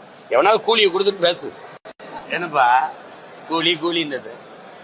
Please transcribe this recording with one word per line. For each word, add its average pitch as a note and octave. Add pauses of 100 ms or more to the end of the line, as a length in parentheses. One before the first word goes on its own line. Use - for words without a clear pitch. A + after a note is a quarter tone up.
(280)
எவனாவது G3+
கூலியை G#3+
கொடுத்துட்டு G3
பேசு. E3+ (800)
என்னப்பா D3 (580)
கூலி E3
கூலின்றது? C#3+ (380)